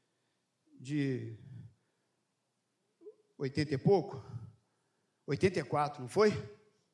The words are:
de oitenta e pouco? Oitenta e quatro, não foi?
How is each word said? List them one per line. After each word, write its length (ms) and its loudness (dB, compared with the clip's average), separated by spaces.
de 560 -4
oitenta 380 -2
e 60 0
pouco? 440 4
Oitenta 340 2
e 40 -4
quatro, 400 -2
não 40 -8
foi? 220 6